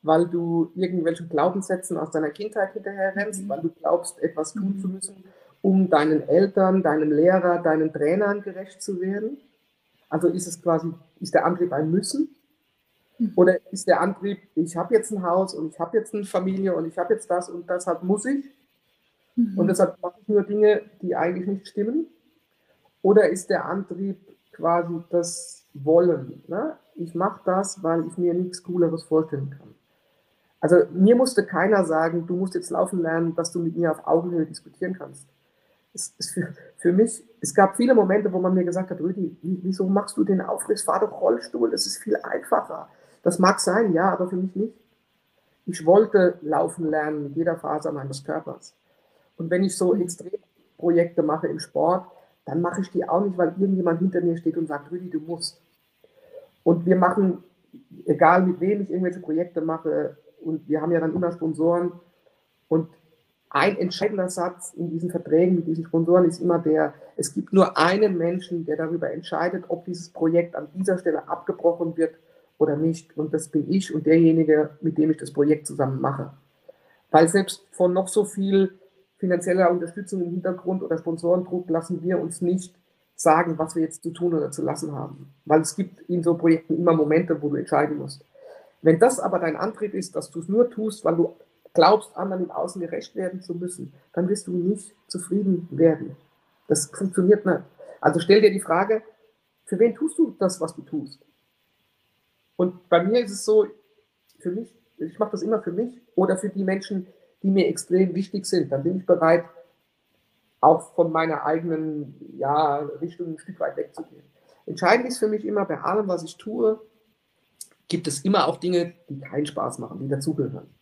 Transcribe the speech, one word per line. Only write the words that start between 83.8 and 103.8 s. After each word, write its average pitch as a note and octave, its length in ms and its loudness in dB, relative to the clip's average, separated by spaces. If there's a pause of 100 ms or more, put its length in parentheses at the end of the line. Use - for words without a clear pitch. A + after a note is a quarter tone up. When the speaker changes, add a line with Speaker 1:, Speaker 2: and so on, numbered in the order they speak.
Speaker 1:
jetzt D#3 220 -4
zu E3 80 -6
tun E3+ 240 -2
oder D3 160 -2
zu D#3 100 -8
lassen D3 320 -4
haben. - 400 -12 (120)
Weil D#3 160 6
es - 140 -6
gibt - 340 -8
in F3 120 0
so E3+ 140 2
Projekten E3 420 0
immer E3+ 160 4
Momente, D3+ 480 2
wo D3 80 -2
du C#3+ 60 -2
entscheiden D3+ 420 0
musst. C#3 260 -12 (600)
Wenn D#3+ 160 6
das B3+ 200 6
aber F#3 200 -2
dein E3 160 -2
Antrieb G#3 400 -6
ist, F#3 200 -8
dass F3 140 -6
du E3+ 100 -10
es E3 80 -12
nur A#3 220 4
tust, G#3+ 340 -8
weil D#3+ 120 2
du E3+ 200 0 (380)
glaubst, F#3+ 420 4
anderen F#3 280 -4
im - 80 -8
Außen F#3 280 -6
gerecht E3 360 -10
werden F#3 260 -6
zu F3 140 -10
müssen, F3+ 360 -10 (220)
dann F#3 160 -2
wirst G3+ 160 -2
du - 60 -8
nicht F3+ 420 -2 (140)
zufrieden F#3 640 -2
werden. D#3 440 2 (520)
Das D3 200 0
funktioniert G3 580 2
nicht. E3+ 160 0 (400)
Also D#3 180 4
stell G3 220 6
dir G#3 100 8
die G3 80 -4
Frage, G3+ 420 0 (640)
für F#3 140 -6
wen A3+ 160 4
tust D#4+ 240 -4
du D4 180 2
das, F#3 240 -2
was - 140 -6
du - 80 -14
tust? C#3+ 360 -8 (1400)
Und F3+ 320 -2
bei F3 160 4
mir A#3 200 2
ist G3 80 -6
es - 140 -8
so, G#3+ 200 6 (720)